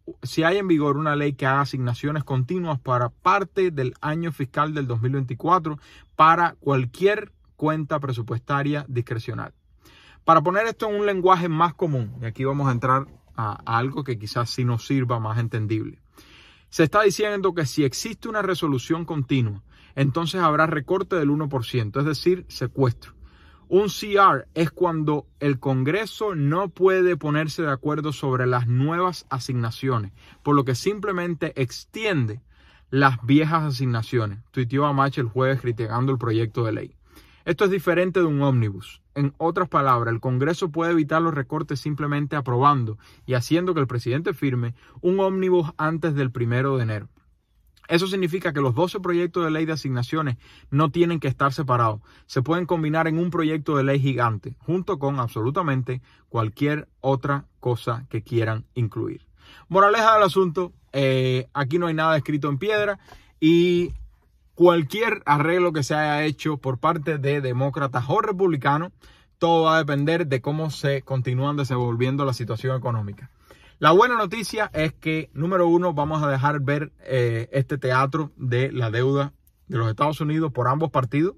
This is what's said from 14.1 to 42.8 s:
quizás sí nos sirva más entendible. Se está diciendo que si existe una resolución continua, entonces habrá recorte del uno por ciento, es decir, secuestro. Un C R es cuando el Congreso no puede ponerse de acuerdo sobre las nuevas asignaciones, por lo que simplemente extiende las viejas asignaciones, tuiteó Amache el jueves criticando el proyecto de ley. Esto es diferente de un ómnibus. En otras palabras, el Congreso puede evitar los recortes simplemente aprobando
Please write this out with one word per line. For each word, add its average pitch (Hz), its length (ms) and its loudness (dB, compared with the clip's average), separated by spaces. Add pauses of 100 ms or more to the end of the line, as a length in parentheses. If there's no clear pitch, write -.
quizás 113 320 -4
sí 127 140 -2
nos 120 200 0
sirva 123 360 0
más 110 180 -4
entendible. 110 640 -4 (640)
Se - 140 0
está 202 200 2
diciendo 202 520 0
que 170 100 -2
si - 200 0
existe 220 440 -6
una 214 140 -2
resolución 165 600 -2
continua, 127 580 -2 (320)
entonces 165 480 0
habrá 156 240 4
recorte 175 500 -2
del 147 140 2
uno 151 180 0
por 135 160 -2
ciento, 113 360 -4
es 139 40 0
decir, 175 440 0
secuestro. - 680 -2 (540)
Un 196 200 4
C 208 280 -4
R 180 360 6
es 160 180 0
cuando 156 560 0 (140)
el 143 180 0
Congreso 160 760 0
no 160 340 0
puede 180 480 4
ponerse 151 460 -2
de 151 80 0
acuerdo 147 420 -2
sobre 127 340 -2
las 123 200 2
nuevas 160 640 0
asignaciones, 120 840 -4 (300)
por 147 120 2
lo 139 120 4
que 131 80 0
simplemente 175 880 -4
extiende 131 800 -4 (480)
las 127 340 2
viejas 156 380 2
asignaciones, 120 800 -4 (100)
tuiteó 131 340 -2
Amache 139 380 0
el 120 60 -4
jueves 131 340 0
criticando 120 500 -2
el 127 60 -2
proyecto 113 460 -2
de 110 80 -2
ley. 101 240 -10 (500)
Esto 175 180 0
es 190 60 4
diferente 180 500 0
de 175 60 4
un 143 160 2
ómnibus. 113 580 0 (140)
En 143 240 -2
otras 170 300 0
palabras, 127 440 2
el 113 80 -2
Congreso 139 500 0
puede 165 220 0
evitar 160 300 2
los 165 100 0
recortes 147 480 -6
simplemente 147 560 -4
aprobando 127 600 2 (260)